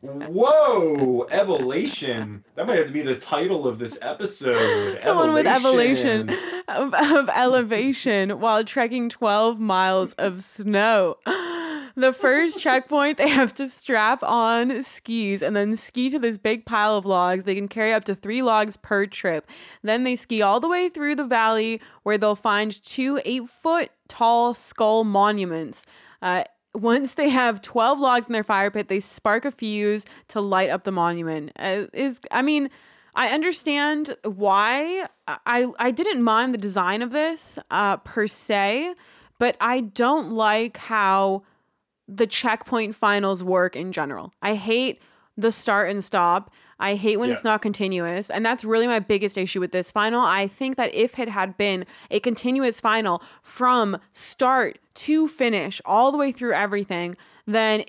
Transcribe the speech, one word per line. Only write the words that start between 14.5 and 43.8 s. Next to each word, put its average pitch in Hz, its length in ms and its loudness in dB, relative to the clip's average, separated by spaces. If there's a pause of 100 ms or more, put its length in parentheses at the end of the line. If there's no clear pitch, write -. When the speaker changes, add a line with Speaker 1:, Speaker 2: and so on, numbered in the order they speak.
Speaker 1:
skis 208 600 -4
and 180 120 -2
then 208 220 0
ski 247 340 -4
to 294 80 -2
this 233 180 0
big 220 300 -4
pile 214 300 2
of 190 100 -4
logs. 185 380 2
They 196 100 -2
can 202 140 -6
carry 220 240 0
up 214 140 0
to 196 100 -4
three 226 260 -4
logs 214 340 2
per 208 300 -2
trip. 170 420 -4 (360)
Then 226 180 0
they 254 140 0
ski 226 260 -2
all 202 160 4
the 247 100 0
way 359 200 0
through 294 260 -4
the 285 100 -2
valley 226 560 0 (220)
where 208 160 0
they'll 214 160 2
find 220 480 -2
two 269 420 -2
eight-foot 262 680 -2 (180)
tall 233 460 2
skull 220 500 2
monuments. 196 840 0 (340)
Uh, 185 220 0 (320)
once 240 400 0
they 294 140 2
have 247 340 2
twelve 247 380 2
logs 247 260 2
in 240 60 -8
their 214 100 -2
fire 202 300 0
pit, 208 160 -6
they 196 100 -2
spark 214 460 -2
a 285 80 -4
fuse 208 520 -2 (220)
to - 140 -6
light 190 300 2
up 185 120 -2
the 196 80 -4
monument. 170 680 -2
Uh, 190 320 -4
is, 262 240 -4 (160)
I 247 100 0
mean, 285 280 0 (440)
I 247 140 0
understand 302 960 -2
why. 220 840 0 (220)
I, - 80 -6 (100)
I, 240 200 2 (120)
I 247 140 0
didn't 262 320 0
mind 233 300 2
the 240 40 -4
design 196 440 -2
of 240 100 -6
this, 320 440 -4 (140)
uh, 196 280 0
per - 280 -4
se, 220 680 -2 (440)
but 240 220 2
I 247 220 0
don't 240 500 0
like 220 440 0
how 196 680 0 (600)
the 196 200 0
checkpoint 226 680 -2
finals 202 480 0
work 180 320 2
in 180 160 -8